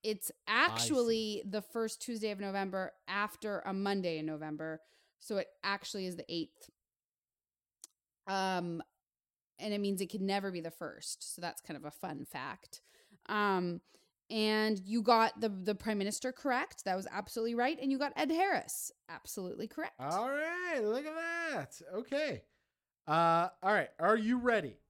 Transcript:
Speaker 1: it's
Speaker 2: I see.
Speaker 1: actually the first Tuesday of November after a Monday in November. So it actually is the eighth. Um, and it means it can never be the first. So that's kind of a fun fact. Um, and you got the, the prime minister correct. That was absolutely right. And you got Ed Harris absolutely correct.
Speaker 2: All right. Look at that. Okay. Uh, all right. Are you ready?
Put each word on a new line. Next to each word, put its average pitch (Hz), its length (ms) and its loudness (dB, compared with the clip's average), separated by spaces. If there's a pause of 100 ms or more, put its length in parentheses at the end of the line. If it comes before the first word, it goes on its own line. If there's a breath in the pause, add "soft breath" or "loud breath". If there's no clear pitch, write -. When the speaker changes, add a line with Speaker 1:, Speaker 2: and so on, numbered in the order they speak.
Speaker 1:
it's 214 300 -4 (160)
Speaker 2:
I 247 200 6
see. - 40 2
Speaker 1:
actually 226 720 2
the 202 160 -2
first 226 400 -4
Tuesday 220 280 -4
of 202 100 -6
November 190 520 -2 (140)
after 202 540 -2
a 196 140 -4
Monday 196 440 0
in 156 80 -4
November. 156 540 -6 (400 soft breath)
So 208 160 -4
it 190 120 0 (140)
actually 196 440 -4
is 180 100 -4
the - 160 -10
eighth. - 380 -6 (1600)
Um, 185 560 0 (760)
and 208 140 -2
it 208 80 0
means 196 200 2
it 190 100 -2
can 190 160 -2
never 196 240 0
be 175 100 -4
the 165 100 -6
first. - 640 -10
So 175 60 -12
that's 175 220 -6
kind 156 140 -8
of 151 80 -12
a 151 60 -6
fun 147 360 -6
fact. - 560 -10 (440 soft breath)
Um, 185 540 2 (480 soft breath)
and 214 560 4
you 220 160 0
got 226 400 6
the, 220 80 2
the 196 260 -2
prime 214 240 -2
minister 208 340 -2
correct. - 520 -2
That 185 120 0
was 190 140 -4
absolutely 226 440 -4
right. 247 260 2
And 269 100 0
you 269 80 2
got 285 180 0
Ed 285 140 2
Harris 349 600 2 (180)
absolutely 185 600 -8
correct. - 320 -8
Speaker 2:
All 180 280 0
right. 320 540 -2
Look 240 240 0
at 311 80 -6
that. 330 680 -4 (140)
Okay. 240 480 -2 (640)
Uh, 165 420 4 (140)
all 190 100 4
right. 180 180 2 (100)
Are 202 160 6
you 226 220 2
ready? 214 380 2 (140)